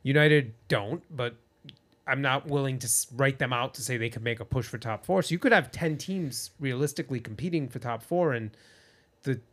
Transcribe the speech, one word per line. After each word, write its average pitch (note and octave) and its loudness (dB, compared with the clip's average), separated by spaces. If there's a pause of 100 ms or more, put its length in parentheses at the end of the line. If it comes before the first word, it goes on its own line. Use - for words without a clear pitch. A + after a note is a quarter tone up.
United D3 6 (140)
don't, A#2+ 0 (140)
but A#2+ -4 (720)
I'm C3+ 0
not C#3 2
willing C3+ 0
to B2 -8
s-, - 0
write C3+ 2
them C3 0
out B2 -2
to C3+ -10
say B2 -2
they A2+ 0
could A2 -8
make A#2 -2
a G#2+ -10
push B2+ -2
for B2 -10
top A2 -6
four. F3+ 2
So - -4
you F3 -2
could B3+ 4
have F3 4
ten D#3 -2
teams F3+ -6
realistically C#3 -2
competing C3+ -4
for A#2+ -10
top A#2 -6
four, E3+ 2
and A2 -4 (720)
the C3 -2 (140)